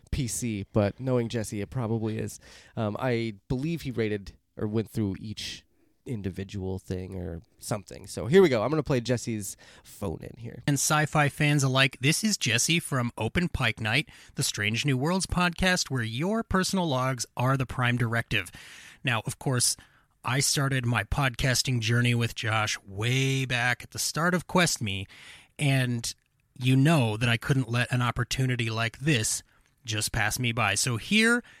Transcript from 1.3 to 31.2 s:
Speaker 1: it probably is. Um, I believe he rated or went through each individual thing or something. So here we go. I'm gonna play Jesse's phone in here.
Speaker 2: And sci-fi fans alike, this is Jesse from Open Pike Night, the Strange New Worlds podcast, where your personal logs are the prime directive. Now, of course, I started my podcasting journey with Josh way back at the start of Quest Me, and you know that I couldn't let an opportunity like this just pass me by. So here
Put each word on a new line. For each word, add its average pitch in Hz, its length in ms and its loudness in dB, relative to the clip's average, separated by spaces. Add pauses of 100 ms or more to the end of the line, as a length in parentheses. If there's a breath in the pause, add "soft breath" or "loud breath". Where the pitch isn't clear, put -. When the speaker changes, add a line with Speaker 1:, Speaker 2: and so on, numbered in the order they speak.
Speaker 1:
it 101 80 -6
probably 110 500 -4
is. 107 220 -8 (380 loud breath)
Um, 107 200 -2
I 117 360 -2 (140)
believe 147 340 -2
he 139 80 -6
rated 107 420 -2 (240)
or 113 100 -4
went 107 240 0
through 101 300 0
each - 440 -10 (420)
individual 95 720 -6
thing 92 380 -8
or 87 260 -8 (160)
something. - 480 -8
So 90 200 -6
here 170 140 8
we 180 80 10
go. 117 140 2
I'm 123 80 0
gonna 156 120 0
play 131 180 0
Jesse's 113 560 -4 (260 loud breath)
phone - 400 -8
in - 180 -16
here. - 260 -16
Speaker 2:
And 143 80 4
sci-fi 151 540 2
fans 147 340 2
alike, 131 380 4
this 139 240 2
is 208 140 0
Jesse 160 420 2
from 120 380 -2
Open 170 300 0
Pike 113 320 -2
Night, 113 280 0 (280 loud breath)
the 147 80 -2
Strange 110 420 -2
New 135 100 2
Worlds 165 300 0
podcast, 180 640 0
where 127 140 -2
your 165 380 -2
personal 185 460 0
logs 127 380 0 (100)
are 127 220 2
the 131 80 -2
prime 123 320 0
directive. 113 520 0 (540 loud breath)
Now, 117 220 0
of - 120 -8
course, - 380 0 (480 soft breath)
I 123 160 0
started 135 460 0
my 113 180 2
podcasting 131 760 0
journey 120 340 2
with 117 200 0
Josh 107 520 0
way 131 580 0
back 123 380 0
at - 80 -16
the - 80 -10
start 170 360 0
of 170 120 -2
Quest - 340 2
Me, 98 260 -4 (520 loud breath)
and 127 540 2 (460)
you 127 180 4
know 135 400 6
that 120 120 0
I 117 80 2
couldn't 131 340 0
let 120 220 0
an 123 100 2
opportunity 120 680 -2
like 113 280 -4
this 127 440 0 (420 soft breath)
just 107 260 -4
pass 107 300 0
me 120 100 0
by. 110 240 0
So 120 220 0
here 220 480 2 (160 loud breath)